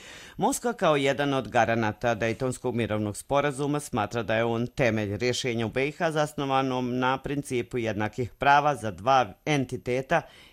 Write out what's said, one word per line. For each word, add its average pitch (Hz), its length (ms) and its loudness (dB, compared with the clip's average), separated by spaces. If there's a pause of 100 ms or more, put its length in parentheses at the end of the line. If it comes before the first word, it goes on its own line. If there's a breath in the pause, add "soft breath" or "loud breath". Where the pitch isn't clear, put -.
(360 loud breath)
Moskva 240 360 0
kao 160 240 2
jedan 139 380 2
od 131 140 -2
garanata 113 680 2
Dejtonskog 117 600 -2
mirovnog 107 420 -2
sporazuma 143 640 0
smatra 113 420 -2
da 110 120 -2
je 113 100 2
on 117 220 0
temelj 110 500 0
rješenja 117 500 -2
u 104 40 -4
B 135 180 0
I 147 40 -6
H 165 200 -2
zasnovanom 135 840 0
na 127 200 2
principu 131 600 -4
jednakih 110 600 -2
prava 143 380 6
za 107 140 -4
dva 104 420 2 (140)
entiteta 131 760 0 (300 loud breath)